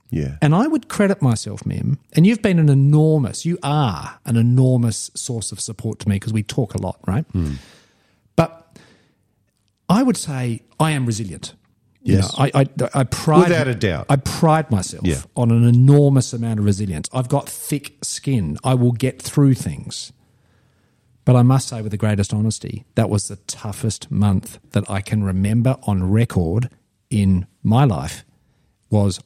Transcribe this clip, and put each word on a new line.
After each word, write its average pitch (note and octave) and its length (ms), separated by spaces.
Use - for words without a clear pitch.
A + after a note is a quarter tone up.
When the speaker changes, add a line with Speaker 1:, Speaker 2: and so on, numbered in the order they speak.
Speaker 1:
Yeah. D2 340
Speaker 2:
And D3+ 120
I A3 140
would D#4+ 200
credit G3 340
myself, G#2+ 440
Mim, - 320
and D#3+ 120
you've A3 160
been F#3 160
an D#3 120
enormous, D3 760
you E3+ 160
are C#3 640
an A#2 100
enormous A#2+ 800
source - 380
of G#2 80
support - 400
to - 80
me G2 100
'cause G#2+ 140
we G#2+ 100
talk - 320
a - 40
lot, F#2 280
right? B2 280
Speaker 1:
Mm. D2+ 220
Speaker 2:
But - 400
I G#3 140
would B3+ 140
say B2+ 460
I D#3 140
am C3 140
resilient. G#2 480
You F#2+ 120
Speaker 1:
Yes. F#2+ 200
Speaker 2:
know, C#3 80
I, C#3 100
I, C#3 400
I C#3 100
pride D#3+ 460
Speaker 1:
Without D#3 180
a B2 80
doubt. F2+ 320
Speaker 2:
I C#3 80
pride D#3 560
myself F2+ 340
Speaker 1:
Yeah. D2+ 160
Speaker 2:
on A#2+ 160
an A#2 120
enormous C3+ 680
amount A#2 260
of G#2 60
resilience. G2 480
I've B2 160
got C#3 200
thick - 540
skin. G2 600
I C3 100
will B2 180
get B2+ 300
through C#3 320
things. - 580
But B2 120
I B2 60
must C3 260
say A#2 120
with G#2+ 120
the G#2 40
greatest G#2 380
honesty, G#2+ 500
that A2 120
was G2+ 200
the G#2 80
toughest - 640
month G2+ 480
that G2+ 180
I G2+ 100
can G#2+ 220
remember G#2 600
on F#2 260
record G#2 580
in F#2+ 380
my A#2+ 220
life D#2+ 400
was G2+ 360